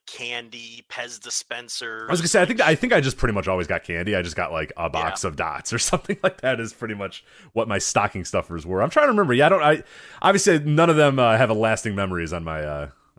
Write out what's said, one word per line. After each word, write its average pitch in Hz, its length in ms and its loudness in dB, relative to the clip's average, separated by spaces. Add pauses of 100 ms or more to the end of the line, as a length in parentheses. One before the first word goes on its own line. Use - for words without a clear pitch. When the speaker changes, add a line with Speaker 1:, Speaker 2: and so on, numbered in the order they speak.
Speaker 1:
candy, 117 840 -12
Pez 120 320 -12
dispensers. 117 880 -10
Speaker 2:
I - 20 -6
was 175 80 0
gonna 165 100 -2
say, 196 120 4
I 185 40 4
think, 220 160 -2
I 160 120 4
think 240 200 0
I 180 60 4
just 135 180 0
pretty 120 180 0
much 95 120 -4
always 92 200 -2
got 87 160 -4
candy. 90 320 -4
I 90 80 0
just 85 120 -8
got, 82 160 -4
like, 80 240 -6
a 82 140 -4
box 82 340 -4
Speaker 1:
Yeah. 98 40 -4
Speaker 2:
of 78 80 -8
dots 76 360 -6
or 117 60 -2
<laughs> - 0 -
something - 460 -2
like 190 180 -2
that 131 180 0
is 113 140 -8
pretty 110 220 -10
much 98 280 -10 (300)
what 110 140 0
my 101 100 -2
stocking 101 480 0
stuffers 85 400 -4
were. 92 160 -2
I'm 139 80 2
trying 294 160 4
to 277 60 4
remember. 185 240 2
Yeah, 139 100 6
I 165 40 6
don't, 185 120 4
I, 151 220 2 (400)
obviously 190 340 4
none 151 320 4
of 160 60 4
them, 143 240 6
uh, 113 180 6
have 117 140 4
a - 20 2
lasting 110 400 0
memories 90 400 -4
on 82 100 -6
my, 78 200 -6
uh, 73 260 -6 (300)